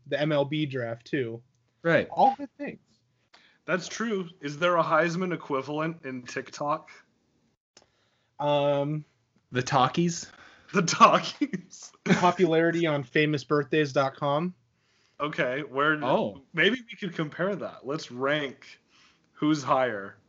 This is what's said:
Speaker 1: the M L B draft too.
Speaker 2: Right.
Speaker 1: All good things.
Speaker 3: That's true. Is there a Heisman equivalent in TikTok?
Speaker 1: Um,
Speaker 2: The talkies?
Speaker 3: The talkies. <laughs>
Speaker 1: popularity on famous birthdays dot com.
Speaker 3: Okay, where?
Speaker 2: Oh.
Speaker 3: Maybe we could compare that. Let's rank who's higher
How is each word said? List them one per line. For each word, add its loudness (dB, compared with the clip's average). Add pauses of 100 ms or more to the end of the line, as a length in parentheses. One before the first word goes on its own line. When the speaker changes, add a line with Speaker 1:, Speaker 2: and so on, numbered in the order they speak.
Speaker 1:
the -4
M 2
L 2
B -2
draft -6
too. -4 (420)
Speaker 2:
Right. 2
Speaker 1:
All 4
good -12
things. -10 (880)
Speaker 3:
That's -4
true. -4 (120)
Is -10
there 2
a 4
Heisman 2
equivalent -4
in -10
TikTok? -6 (1500)
Speaker 1:
Um, 0 (480)
Speaker 2:
The -2
talkies? 0 (440)
Speaker 3:
The 4
talkies. 2
<laughs> -20
Speaker 1:
popularity 4
on 0
famous 2
birthdays 0
dot 0
com. -2 (680)
Speaker 3:
Okay, -2
where? 0
Speaker 2:
Oh. 0 (140)
Speaker 3:
Maybe 2 (140)
we -18
could -10
compare -4
that. -10
Let's -8
rank -4 (540)
who's 0
higher -2 (120)